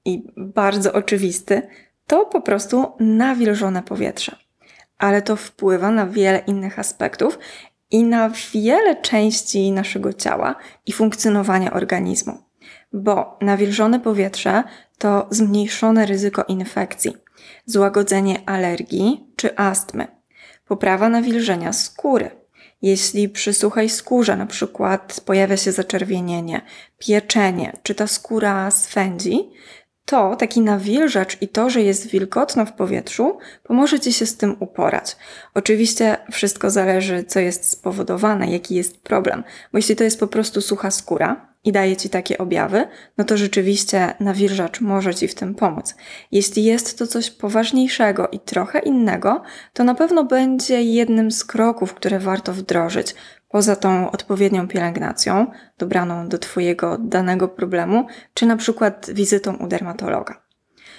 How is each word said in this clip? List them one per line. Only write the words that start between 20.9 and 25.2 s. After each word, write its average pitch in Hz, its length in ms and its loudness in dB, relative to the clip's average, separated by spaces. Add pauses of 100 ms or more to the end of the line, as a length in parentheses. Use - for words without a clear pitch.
nawilżenia 226 640 0
skóry. - 560 -2 (520)
Jeśli 196 480 0
przy 202 240 -4
suchej 214 360 2
skórze 226 480 2
na 196 80 -4
przykład - 800 -4